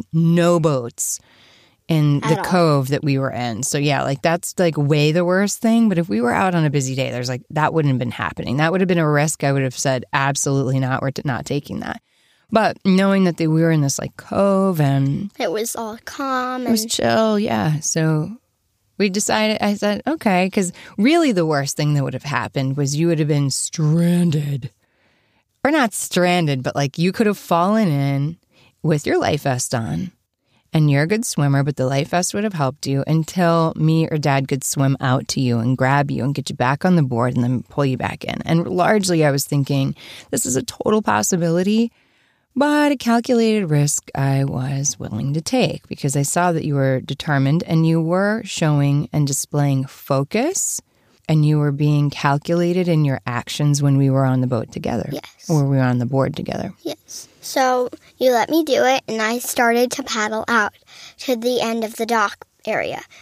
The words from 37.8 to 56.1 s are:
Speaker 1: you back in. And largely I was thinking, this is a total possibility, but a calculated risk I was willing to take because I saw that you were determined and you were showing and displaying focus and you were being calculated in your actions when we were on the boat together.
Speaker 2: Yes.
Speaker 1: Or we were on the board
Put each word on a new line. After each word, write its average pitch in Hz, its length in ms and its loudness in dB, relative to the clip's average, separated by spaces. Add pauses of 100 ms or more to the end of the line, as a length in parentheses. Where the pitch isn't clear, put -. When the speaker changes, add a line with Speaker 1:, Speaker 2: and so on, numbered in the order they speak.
Speaker 1:
you 131 100 0
back - 300 -6
in. - 160 -6
And 165 260 0
largely 180 560 2
I 147 80 4
was 139 140 -2
thinking, 139 500 0 (360)
this - 160 -4
is 247 80 -2
a 254 80 -2
total - 400 -2
possibility, 202 880 0 (640)
but 294 360 2
a 269 60 0
calculated 226 720 2
risk 147 480 0
I 139 300 0
was 139 540 -4
willing 139 360 -4
to 160 60 -2
take - 460 -2
because - 300 -4
I 139 60 0
saw 175 280 0
that 165 140 -2
you 151 80 -2
were 135 280 2
determined 143 600 0
and 160 240 2
you 165 140 2
were 196 420 0
showing 147 680 0
and 147 140 2
displaying 139 580 -2
focus 208 960 -4 (480)
and 156 160 4
you 151 120 4
were 147 140 2
being 147 380 2
calculated 170 800 0
in 156 160 4
your 135 200 0
actions 143 560 0
when 143 160 4
we 139 120 4
were 135 160 2
on 131 160 2
the 127 60 0
boat 120 240 -4
together. 120 400 -4
Speaker 2:
Yes. - 380 -14
Speaker 1:
Or 151 160 2
we 139 120 2
were 131 60 2
on 123 160 0
the 120 60 -2
board 135 300 -2